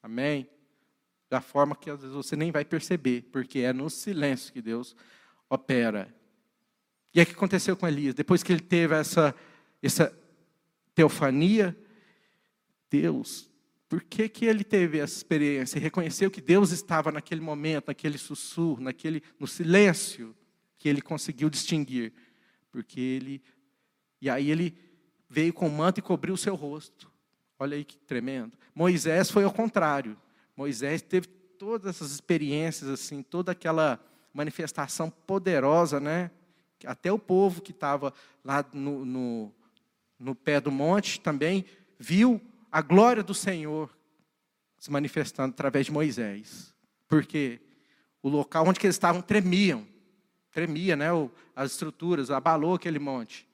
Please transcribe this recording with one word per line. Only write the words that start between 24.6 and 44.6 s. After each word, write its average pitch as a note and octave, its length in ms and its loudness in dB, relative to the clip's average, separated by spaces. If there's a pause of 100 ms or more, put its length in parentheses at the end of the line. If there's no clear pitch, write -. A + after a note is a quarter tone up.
veio D#3 240 0
com E3+ 160 -2
o - 20 0
manto D#3 280 0
e G3 40 -8
cobriu E3 320 -2
o E3+ 40 -6
seu G3 180 -4
rosto. D3 540 -14 (480)
Olha C#3+ 180 -4
aí D3 80 -8
que - 140 -20
tremendo. B2 580 -8 (180)
Moisés E3 560 2
foi G3+ 140 4
ao G3 80 2
contrário. D3+ 680 -2 (380)
Moisés C#3 460 -6
teve F3+ 260 -2
todas G3 680 -10
essas D3 160 -10
experiências, D3+ 800 -4
assim, C#3 340 -10
toda F3+ 300 -6
aquela D#3+ 480 0 (320)
manifestação D#3 760 -8
poderosa, E3 920 2
né? E3 300 -4 (560)
Até B2+ 260 -4
o A3 60 0
povo F#3 420 2
que - 120 -18
tava C#3+ 420 -4 (280)
lá C#3 300 -2
no, C#3 320 -6
no, A#2+ 500 -6 (640)
no C3 160 -8
pé C#3+ 260 0
do C#3+ 120 -4
monte D#3+ 480 0
também E3 460 0 (320)
viu G#3 420 4 (300)
a D#3 100 2
glória G3+ 420 6
do F#3 120 -6
Senhor D#3 560 -6 (880)